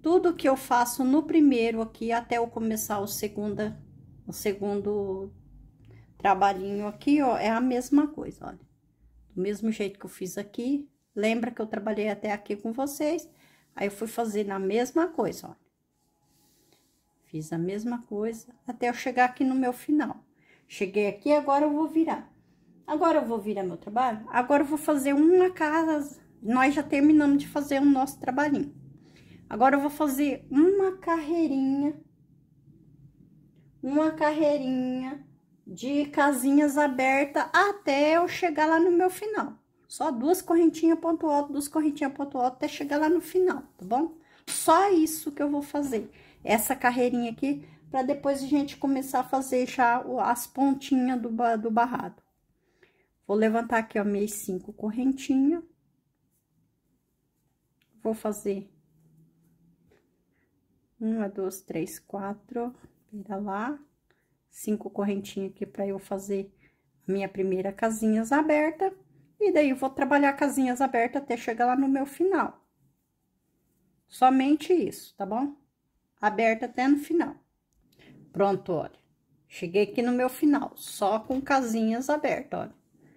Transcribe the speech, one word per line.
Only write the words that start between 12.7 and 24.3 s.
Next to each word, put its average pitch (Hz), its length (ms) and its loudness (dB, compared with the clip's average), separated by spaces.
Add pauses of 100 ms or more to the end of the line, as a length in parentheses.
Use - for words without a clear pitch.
vocês? 294 560 -4 (480)
Aí, 202 100 -4
eu 202 60 -4
fui 226 160 -8
fazer 214 360 -4
na 196 140 -6
mesma 240 480 0
coisa, - 420 -6
ó. - 220 -20 (1600)
Fiz 156 220 -10
a 165 60 -4
mesma 214 440 -4
coisa 226 460 -8 (180)
até 240 220 -4
eu 240 40 0
chegar 247 340 2
aqui 247 180 -2
no 262 100 2
meu 254 180 0
final. 294 520 -2 (420)
Cheguei 202 400 -2
aqui, 202 260 0
agora 285 320 4
eu 302 60 2
vou 302 160 0
virar. 320 420 -2 (560)
Agora 311 360 2
eu 247 40 -4
vou 226 140 -4
virar 196 240 -4
meu 175 140 -6
trabalho? 220 540 -2